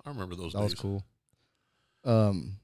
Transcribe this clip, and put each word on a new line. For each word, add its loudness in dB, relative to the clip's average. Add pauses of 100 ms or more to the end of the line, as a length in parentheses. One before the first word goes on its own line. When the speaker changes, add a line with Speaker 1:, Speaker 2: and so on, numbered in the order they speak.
Speaker 1:
I -12
remember -8
those -8
Speaker 2:
that 0
was 2
Speaker 1:
days. -8
Speaker 2:
cool. -4 (1000)
Um, 4